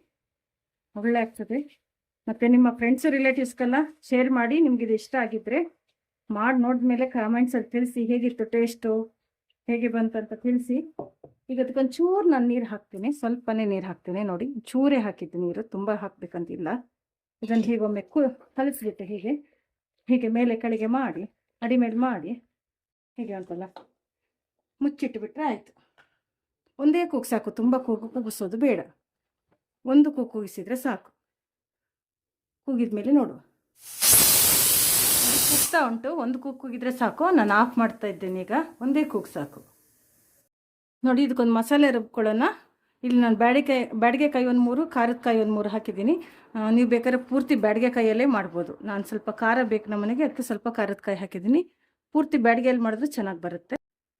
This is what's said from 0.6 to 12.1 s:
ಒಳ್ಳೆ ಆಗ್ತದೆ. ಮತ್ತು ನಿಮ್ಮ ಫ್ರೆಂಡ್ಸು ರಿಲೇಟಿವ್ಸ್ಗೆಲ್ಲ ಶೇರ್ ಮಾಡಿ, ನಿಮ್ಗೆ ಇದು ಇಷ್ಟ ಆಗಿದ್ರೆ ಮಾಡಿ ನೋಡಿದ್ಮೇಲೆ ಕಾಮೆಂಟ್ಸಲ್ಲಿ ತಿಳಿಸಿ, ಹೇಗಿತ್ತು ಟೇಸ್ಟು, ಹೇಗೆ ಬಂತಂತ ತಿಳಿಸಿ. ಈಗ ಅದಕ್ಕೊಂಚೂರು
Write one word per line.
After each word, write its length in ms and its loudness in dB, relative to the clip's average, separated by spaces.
ಒಳ್ಳೆ 240 0
ಆಗ್ತದೆ. 400 -4
ಮತ್ತು 200 -2
ನಿಮ್ಮ 200 6
ಫ್ರೆಂಡ್ಸು 320 0
ರಿಲೇಟಿವ್ಸ್ಗೆಲ್ಲ 640 0
ಶೇರ್ 280 2
ಮಾಡಿ, 300 0
ನಿಮ್ಗೆ 260 2
ಇದು 80 0
ಇಷ್ಟ 220 -4
ಆಗಿದ್ರೆ 440 -2
ಮಾಡಿ 320 0
ನೋಡಿದ್ಮೇಲೆ 480 2
ಕಾಮೆಂಟ್ಸಲ್ಲಿ 600 0
ತಿಳಿಸಿ, 360 -2
ಹೇಗಿತ್ತು 400 0
ಟೇಸ್ಟು, 460 -2
ಹೇಗೆ 200 0
ಬಂತಂತ 460 -2
ತಿಳಿಸಿ. 440 -2
ಈಗ 140 -6
ಅದಕ್ಕೊಂಚೂರು 680 0